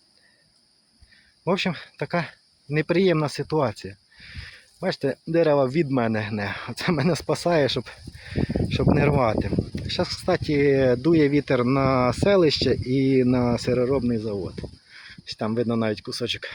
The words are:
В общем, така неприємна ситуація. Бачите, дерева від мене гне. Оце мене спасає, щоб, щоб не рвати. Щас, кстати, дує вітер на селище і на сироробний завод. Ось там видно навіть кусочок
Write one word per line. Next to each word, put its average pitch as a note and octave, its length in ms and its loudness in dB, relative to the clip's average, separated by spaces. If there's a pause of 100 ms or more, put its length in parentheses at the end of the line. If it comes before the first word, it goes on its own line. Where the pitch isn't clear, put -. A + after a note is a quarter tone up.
(1500)
В - 40 -2
общем, F#3 260 0 (220)
така D#3 280 -2 (440)
неприємна D#3 600 2
ситуація. B2+ 680 -4 (840)
Бачите, E3+ 340 -2 (120)
дерева D3+ 400 2
від C#3 240 0
мене A2+ 280 0
гне. G#2 360 -4 (140)
Оце B2+ 220 -4
мене D#3 240 2
спасає, D3+ 540 0
щоб, - 200 -6 (840)
щоб C3+ 160 2
не C#3+ 180 4
рвати. B2 460 2 (360)
Щас, - 200 -4
кстати, C#3+ 920 2
дує D3+ 320 4
вітер C#3 360 2
на C3 480 2
селище D#3+ 600 2
і C3 500 2
на B2 340 2
сироробний B2 600 0
завод. G2+ 360 -6 (720)
Ось - 80 -12
там A2+ 200 -4
видно A#2 200 0
навіть A2 260 -2
кусочок - 400 -8 (140)